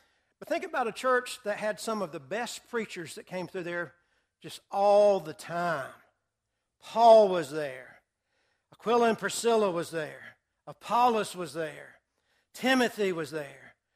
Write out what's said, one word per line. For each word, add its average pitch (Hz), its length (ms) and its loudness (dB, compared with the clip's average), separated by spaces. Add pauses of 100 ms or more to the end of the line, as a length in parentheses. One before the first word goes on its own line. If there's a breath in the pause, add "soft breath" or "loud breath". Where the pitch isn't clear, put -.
(380 soft breath)
But - 120 -20
think 339 160 -4
about 277 220 -4
a 214 40 -4
church 247 540 -2
that 202 120 -4
had 208 220 -4
some 220 240 -4
of 160 80 -8
the 160 80 -12
best 185 500 -10
preachers 214 460 -8
that - 100 -18
came 180 220 -8
through 185 160 -10
there 170 300 -8 (480)
just - 180 -16 (100)
all 202 500 4
the 156 140 -10
time. 165 560 -4 (920)
Paul 220 500 8
was 170 200 -2
there. 135 520 -10 (720)
Aquila 233 360 2
and 214 80 0
Priscilla 214 540 0
was 170 180 -4
there. 147 460 -10 (320)
Apollos 220 680 0
was 170 180 -8
there. 143 460 -10 (540)
Timothy 226 600 0
was 160 180 -6
there. 139 440 -12 (200)